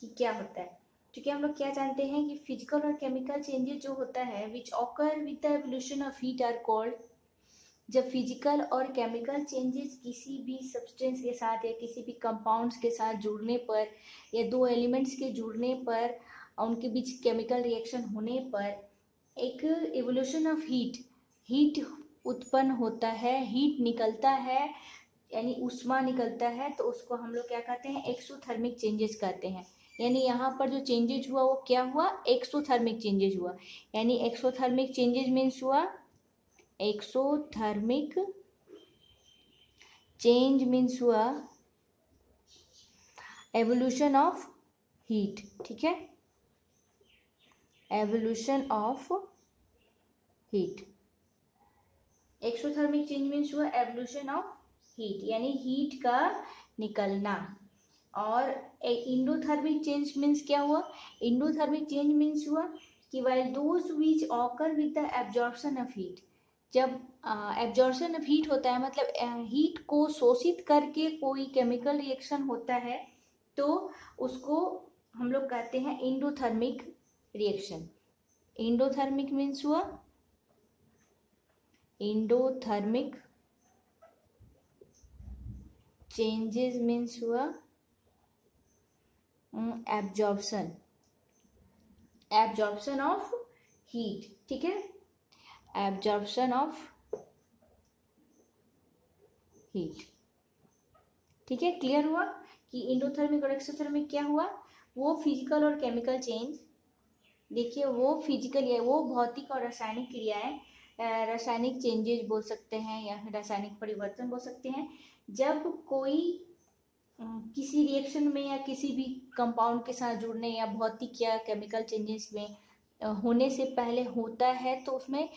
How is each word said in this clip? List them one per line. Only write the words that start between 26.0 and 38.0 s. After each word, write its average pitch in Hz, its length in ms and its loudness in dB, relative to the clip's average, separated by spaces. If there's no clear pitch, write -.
निकलता 240 480 0
है, 262 220 -4
तो - 140 -4
उसको 240 300 -4
हम 233 200 -6
लोग 240 140 -6
क्या 233 120 -4
कहते 247 280 -6
हैं, 277 160 -6
Exothermic 240 760 -6
changes 214 400 0
कहते 185 280 -2
हैं। 185 320 -12
यानी 247 200 4
यहाँ 254 380 2
पर 269 100 2
जो 269 120 -2
changes 254 500 0
हुआ 262 120 4
वो 262 240 4
क्या 247 160 4
हुआ, 311 440 0
exothermic 247 760 2
changes 196 340 2
हुआ। 180 200 -4
यानी 226 220 4
exothermic 254 800 0
changes 247 340 2
means 262 340 2
हुआ, 285 320 2
exothermic 226 1300 0